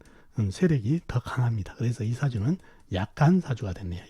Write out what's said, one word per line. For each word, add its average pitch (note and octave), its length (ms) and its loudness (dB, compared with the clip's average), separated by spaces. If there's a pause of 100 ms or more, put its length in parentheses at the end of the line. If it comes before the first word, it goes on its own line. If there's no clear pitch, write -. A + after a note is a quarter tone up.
(380)
음, G2+ 120 2
세력이 D3+ 580 2
더 B2 120 -2
강합니다. A2+ 540 -2
그래서 A#2 300 -2
이 A2+ 80 0
사주는 A#2+ 440 -2 (360)
약한 D3 480 4
사주가 A2 320 -4
됐네요. F2 380 -8